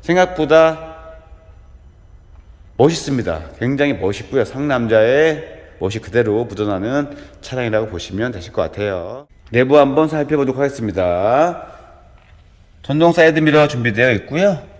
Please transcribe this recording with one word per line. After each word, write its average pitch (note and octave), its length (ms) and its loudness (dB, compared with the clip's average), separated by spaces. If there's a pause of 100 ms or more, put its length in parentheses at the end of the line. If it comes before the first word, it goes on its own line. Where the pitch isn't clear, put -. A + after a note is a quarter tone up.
생각보다 D#3+ 880 2 (1900)
멋있습니다. B2+ 640 0 (180)
굉장히 C#3 340 -2
멋있고요. A2 520 -4
상남자의 C3 1120 0 (200)
멋이 G2 160 -4
그대로 A2 500 -2
묻어나는 G#2+ 720 -4 (260)
차량이라고 A2+ 460 -4
보시면 F#2+ 440 -6
되실 F#2+ 220 -14
것 G2+ 80 -4
같아요. G2 680 -6 (240)
내부 C3 260 4
한번 C#3+ 300 4
살펴보도록 C#3+ 520 -2
하겠습니다. A#2 1080 0 (1160)
전동 D#3+ 280 2
사이드 D#3+ 280 4
미러 D3+ 280 4
준비되어 A#2+ 460 0
있고요. D#3 460 0 (200)